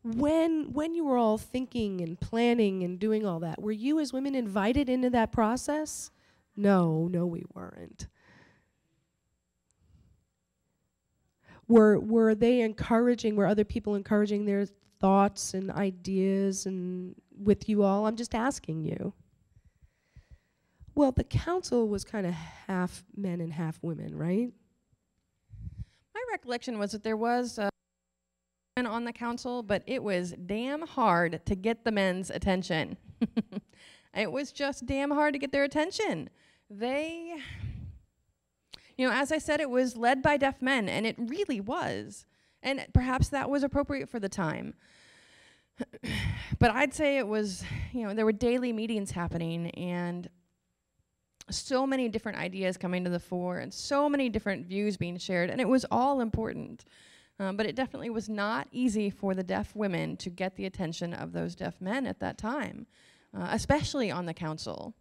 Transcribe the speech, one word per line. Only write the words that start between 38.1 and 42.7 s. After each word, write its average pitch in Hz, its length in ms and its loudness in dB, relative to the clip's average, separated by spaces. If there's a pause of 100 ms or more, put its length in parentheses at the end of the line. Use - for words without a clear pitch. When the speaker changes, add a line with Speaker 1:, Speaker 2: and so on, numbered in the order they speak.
Speaker 2:
you 254 80 0
know, 247 80 4
as 269 180 0
I 311 80 2
said, 302 200 0
it 294 100 0
was 247 280 2
led 240 240 4
by 294 160 4
deaf 269 240 0
men, 254 260 2
and 180 180 -2
it 226 120 -2
really 262 420 -2
was. 202 640 -6 (380)
And 269 300 -4